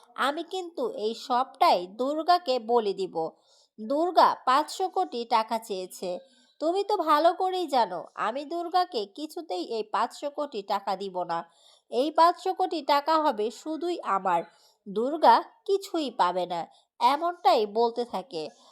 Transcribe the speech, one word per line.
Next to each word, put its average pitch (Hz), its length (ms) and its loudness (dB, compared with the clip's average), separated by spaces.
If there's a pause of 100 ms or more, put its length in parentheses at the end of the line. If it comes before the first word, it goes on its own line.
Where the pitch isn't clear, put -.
(140)
আমি 285 280 -2
কিন্তু 330 480 -6
এই 214 240 -6
সবটাই 247 720 2
দুর্গাকে 254 720 0
বলে 226 340 0
দিব। 165 380 -4 (500)
দুর্গা 277 640 4
পাঁচশো 302 440 0
কোটি 339 360 -4
টাকা 226 340 0
চেয়েছে। 185 600 -8 (420)
তুমি 359 240 0
তো 415 120 0
ভালো 320 360 4
করেই 370 340 -2
জানো 214 380 0 (100)
আমি 233 300 -4
দুর্গাকে 339 600 -2
কিছুতেই 320 580 -8
এই 226 180 -6
পাঁচশো 233 480 -4
কোটি 285 320 -6
টাকা 202 340 -4
দিব 185 260 -6
না। 170 220 -4 (460)
এই 262 200 0
পাঁচশো 339 440 2
কোটি 359 280 -2
টাকা 285 340 2
হবে 247 340 0
শুধুই 320 520 -6
আমার, 190 400 0 (460)
দুর্গা 254 540 4 (220)
কিছুই 370 460 -2
পাবে 180 360 0
না," 170 200 -6 (340)
এমনটাই 311 640 2
বলতে 233 380 0
থাকে। 175 440 -8 (240)